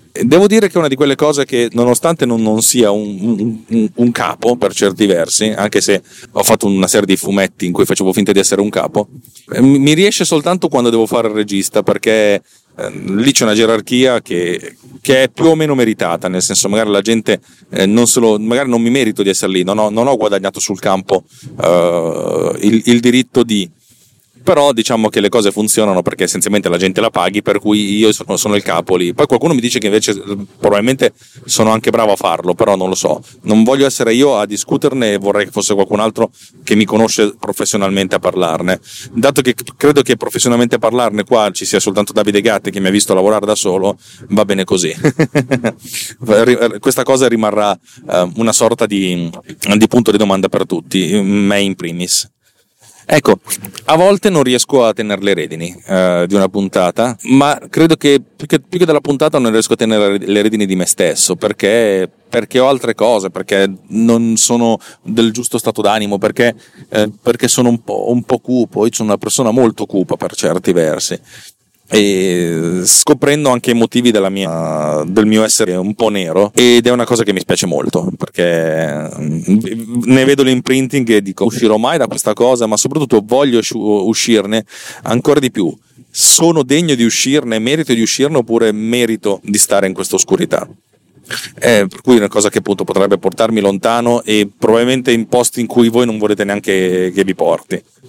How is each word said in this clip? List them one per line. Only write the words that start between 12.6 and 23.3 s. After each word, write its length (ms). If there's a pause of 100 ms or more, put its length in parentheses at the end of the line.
eh, 140 (180)
lì 220
c'è 140
una 80
gerarchia 680
che, 540 (260)
che 220
è 40
più 200
o 60
meno 200
meritata, 540
nel 120
senso 300
magari 180
la 140
gente, 360 (300)
eh, 160
non 220
se 120
lo, 200
magari 320
non 100
mi 80
merito 340
di 60
essere 240
lì, 120
non 120
ho, 140
non 160
ho 100
guadagnato 440
sul 200
campo, 440 (380)
eh, 1000
il, 260
il 140
diritto 420